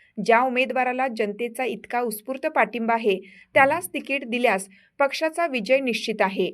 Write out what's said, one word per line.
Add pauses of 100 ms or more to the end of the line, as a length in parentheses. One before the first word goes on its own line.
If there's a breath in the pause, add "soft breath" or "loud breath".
(240 soft breath)
ज्या
उमेदवाराला (100)
जनतेचा
इतका
उत्स्फूर्त
पाठिंबा
आहे (360 loud breath)
त्यालाच
तिकीट
दिल्यास (300 soft breath)
पक्षाचा
विजय
निश्चित
आहे